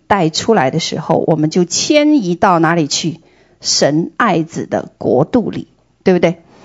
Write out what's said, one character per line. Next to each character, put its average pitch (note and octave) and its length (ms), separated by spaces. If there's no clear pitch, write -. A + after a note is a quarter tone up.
带 F#3+ 220
出 A3 260
来 C3+ 160
的 D#3 80
时 - 220
候， - 260
我 D#3+ 100
们 D#3 140
就 F3+ 140
迁 D4 580
移 F3 120
到 F3+ 240
哪 E3 160
里 E3 120
去？ E3 340
神 D#3 560
爱 F3 260
子 C#3+ 240
的 - 320
国 B2 260
度 - 260
里， - 180
对 F#3+ 80
不 F3 80
对？ F3 220